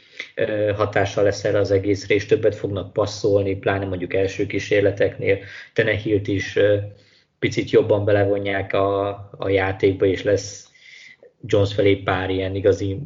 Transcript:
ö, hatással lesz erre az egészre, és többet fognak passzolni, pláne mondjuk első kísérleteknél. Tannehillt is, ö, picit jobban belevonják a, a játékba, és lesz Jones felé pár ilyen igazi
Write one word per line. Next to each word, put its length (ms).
ö, 400
hatással 480
lesz 200
erre 160
az 120
egészre, 420
és 120
többet 300
fognak 380
passzolni, 640
pláne 300
mondjuk 280
első 320
kísérleteknél. 920
Tannehillt 540
is, 280
ö, 220
picit 300
jobban 360
belevonják 680
a, 340
a 120
játékba, 560
és 180
lesz 480
Jones 280
felé 220
pár 340
ilyen 260
igazi 500